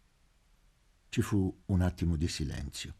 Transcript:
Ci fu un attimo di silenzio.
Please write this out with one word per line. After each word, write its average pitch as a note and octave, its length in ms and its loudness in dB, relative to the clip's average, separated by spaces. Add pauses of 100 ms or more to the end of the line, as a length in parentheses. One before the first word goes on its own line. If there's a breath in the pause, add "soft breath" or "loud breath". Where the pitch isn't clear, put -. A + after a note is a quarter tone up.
(1080)
Ci - 140 0
fu F#2+ 440 0
un F#2+ 140 2
attimo F2 360 2
di D#2 120 0
silenzio. C2+ 720 -6